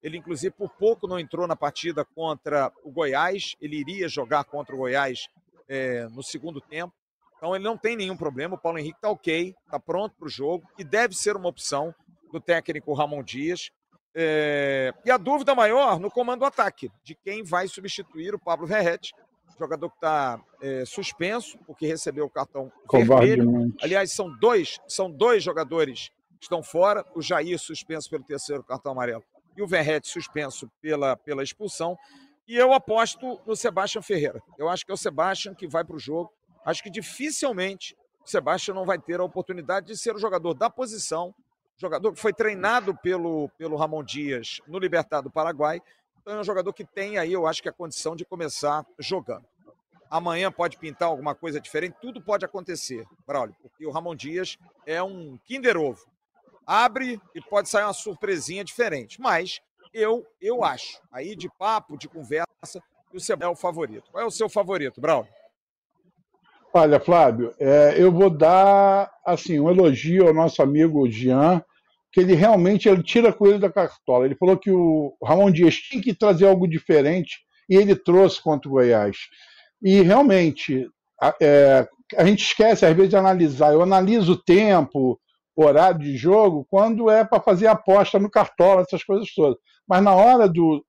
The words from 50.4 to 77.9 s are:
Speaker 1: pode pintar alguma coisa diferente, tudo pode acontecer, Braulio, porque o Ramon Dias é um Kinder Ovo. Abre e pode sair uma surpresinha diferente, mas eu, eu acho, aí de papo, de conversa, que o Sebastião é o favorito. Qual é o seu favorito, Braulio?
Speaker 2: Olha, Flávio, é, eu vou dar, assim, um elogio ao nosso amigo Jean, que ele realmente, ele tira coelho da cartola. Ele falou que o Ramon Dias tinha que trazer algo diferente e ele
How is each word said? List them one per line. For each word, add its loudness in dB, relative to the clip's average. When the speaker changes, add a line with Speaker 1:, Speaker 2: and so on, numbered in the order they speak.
Speaker 1:
pode -8
pintar -8
alguma -8
coisa -10
diferente, -10
tudo -18
pode -6
acontecer, -14
Braulio, -8
porque -20
o -12
Ramon -10
Dias -12
é -8
um -14
Kinder -2
Ovo. -6
Abre -2
e -18
pode -4
sair 0
uma -4
surpresinha -8
diferente, -8
mas -4
eu, -4
eu -4
acho, -8
aí -16
de -16
papo, -6
de -20
conversa, -10
que -20
o -16
Sebastião -6
é -4
o -8
favorito. -10
Qual -8
é -6
o -8
seu -4
favorito, -6
Braulio? -2
Speaker 2:
Olha, 6
Flávio, 4
é, 6
eu 8
vou 4
dar, 4
assim, -2
um 2
elogio 4
ao 6
nosso 2
amigo 2
Jean, 2
que 2
ele 6
realmente, 4
ele 4
tira 4
coelho 4
da 2
cartola. 0
Ele 0
falou 2
que -4
o 0
Ramon 4
Dias 6
tinha -8
que -2
trazer 4
algo 4
diferente 0
e 0
ele 6